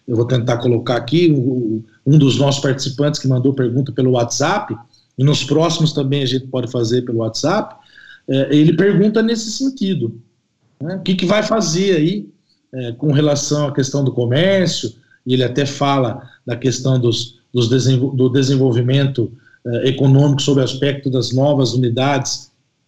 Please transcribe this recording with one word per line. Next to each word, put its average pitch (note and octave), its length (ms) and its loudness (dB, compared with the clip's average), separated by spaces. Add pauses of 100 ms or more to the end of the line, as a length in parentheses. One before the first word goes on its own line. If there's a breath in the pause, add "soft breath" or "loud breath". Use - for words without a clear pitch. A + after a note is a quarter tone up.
eu B2 80 -4
vou A#2 100 2
tentar A#2+ 320 0
colocar A#2+ 380 0
aqui, D#3+ 360 2
o, D3 60 2
o, A#2+ 480 -2 (180 soft breath)
um D3 140 6
dos C3 220 4
nossos C#3 200 0
participantes C#3+ 600 -2
que - 80 -4
mandou C3 260 2
pergunta B2+ 380 -2
pelo B2+ 220 0
WhatsApp, C3+ 640 -2 (400 soft breath)
e B2+ 80 -2
nos C#3+ 200 2
próximos D#3 500 0
também C#3 300 -2
a - 20 -2
gente C3 220 -4
pode B2 240 -6
fazer A#2+ 320 0
pelo A#2 160 -4
WhatsApp, D3+ 560 -2 (520 loud breath)
é, C3+ 280 0
ele D#3+ 200 6
pergunta G3+ 460 4
nesse A3 300 -2
sentido: F#3+ 680 -4 (600)
né? E3+ 140 -6
O F#3+ 60 -10
que F#3+ 120 -2
que F#3 140 -2
vai G#3 160 2
fazer F#3 520 0
aí, F3+ 320 0 (460)
é, B2 200 -8
com D3+ 180 -2
relação D3 560 0
à C3 40 -6
questão C#3 320 -2
do B2+ 80 0
comércio, D3+ 840 0 (280 soft breath)
e B2+ 120 -2
ele B2+ 80 2
até C3+ 240 -2
fala C#3 560 -2 (200 loud breath)
da A#2+ 120 -6
questão C3 440 0
dos, A#2 400 -2 (140)
dos A#2+ 160 0
desenvol-, C3 460 2
do B2+ 120 4
desenvolvimento, C3 1040 0 (360 loud breath)
é, A#2+ 220 -2
econômico C#3 520 4
sob C#3 200 2
o - 20 2
aspecto C3+ 480 -4
das B2 200 -2
novas C3+ 420 2
unidades, B2+ 800 -2 (360)